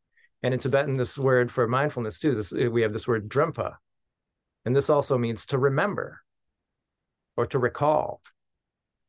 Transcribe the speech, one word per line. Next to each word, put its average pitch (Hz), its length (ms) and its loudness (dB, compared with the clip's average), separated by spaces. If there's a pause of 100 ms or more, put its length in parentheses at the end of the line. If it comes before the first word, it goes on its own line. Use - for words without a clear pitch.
(400)
And 127 140 0
in 123 60 -4
Tibetan, 135 360 0
this 123 220 -4
word 127 320 4
for 120 160 0
mindfulness 123 540 -2
too, 143 160 2
this, 104 160 -6
we 117 300 0
have 107 100 0
this 110 160 -4
word 107 200 0
drempa. 117 460 -2 (880)
And 117 100 0
this 139 140 2
also 143 300 2
means 117 280 -4
to 139 120 -2
remember 143 600 0 (1160)
or 117 100 0
to 143 120 -2
recall. 139 600 0 (880)